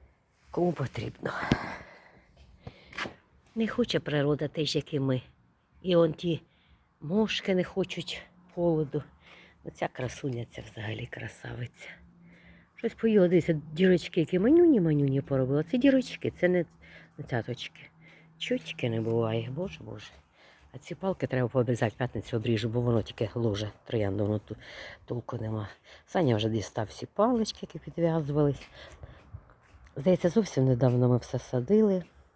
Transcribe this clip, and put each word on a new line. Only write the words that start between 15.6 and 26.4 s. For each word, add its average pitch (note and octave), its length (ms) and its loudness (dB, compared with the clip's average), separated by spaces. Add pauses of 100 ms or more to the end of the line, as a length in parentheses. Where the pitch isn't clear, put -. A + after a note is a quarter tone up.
Це - 140 -2
дірочки, C4 600 2
це F3 80 6
не, F3+ 160 2 (540)
не D3 60 -12
цяточки. - 560 -6 (580)
Чутки - 520 -4
не A2+ 100 -2
буває, A2+ 500 0
боже, E3+ 340 -8
боже. A2 260 -16 (640)
А B2+ 40 -18
ці - 160 -12
палки F#3 320 -4
треба B2+ 220 0
пообрізати, A#2+ 460 0
в - 40 -10
п'ятницю A#2+ 380 -4
обріжу, A2+ 320 0
бо A#2 120 -2
воно A#2+ 220 2
тільки - 320 -6
ложе G#2+ 360 -2 (140)
троянду, G2+ 420 -2
воно G#2+ 120 0
тут - 200 -12 (460)
толку A#2+ 320 -8
нема. A2 320 -6 (380)
Саня C#3 300 2
вже G#2+ 120 0